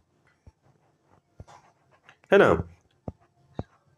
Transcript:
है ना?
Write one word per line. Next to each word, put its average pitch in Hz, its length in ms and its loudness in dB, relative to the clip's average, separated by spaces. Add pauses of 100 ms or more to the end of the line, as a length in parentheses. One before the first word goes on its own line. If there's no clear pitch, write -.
(2250)
है 202 60 4
ना? 95 240 2 (1400)